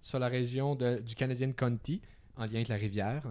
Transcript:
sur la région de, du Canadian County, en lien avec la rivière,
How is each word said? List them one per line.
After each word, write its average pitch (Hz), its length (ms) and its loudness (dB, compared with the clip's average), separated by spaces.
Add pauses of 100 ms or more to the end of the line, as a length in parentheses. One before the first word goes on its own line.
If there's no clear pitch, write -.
sur - 180 -4
la 127 100 2
région 127 460 2
de, 123 240 2
du 113 160 -8
Canadian 131 380 0
County, 123 480 0 (360)
en 117 100 -4
lien 110 80 -4
avec 113 140 0
la 110 80 0
rivière, 104 540 0